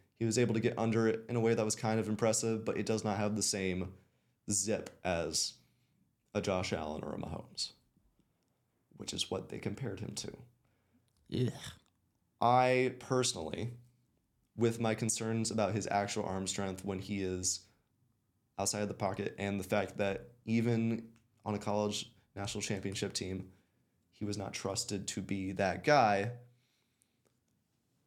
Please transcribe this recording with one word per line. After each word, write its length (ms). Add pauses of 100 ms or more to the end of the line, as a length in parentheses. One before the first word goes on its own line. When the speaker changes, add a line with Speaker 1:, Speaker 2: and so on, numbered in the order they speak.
(180)
Speaker 1:
he 60
was 140
able 160
to 60
get 180
under 300
it 200
in 80
a 40
way 140
that 100
was 100
kind 260
of 80
impressive, 560
but 140
it 80
does 180
not 140
have 180
the 60
same 500 (580)
zip 400 (140)
as 500 (800)
a 60
Josh 320
Allen 300
or 120
a 40
Mahomes, 540 (1200)
which 160
is 180
what 180
they 100
compared 420
him 140
to. 180 (960)
Speaker 2:
Yeah. 220 (920)
Speaker 1:
I 600
personally, 720 (840)
with 240
my 140
concerns 560
about 240
his 160
actual 340
arm 220
strength 380
when 160
he 220
is 380 (1000)
outside 240
of 60
the 60
pocket, 440
and 200
the 60
fact 320
that 320 (160)
even 640 (380)
on 80
a 40
college 540 (240)
national 240
championship 540
team, 340 (600)
he 160
was 100
not 160
trusted 560
to 140
be 300
that 300
guy, 500 (1700)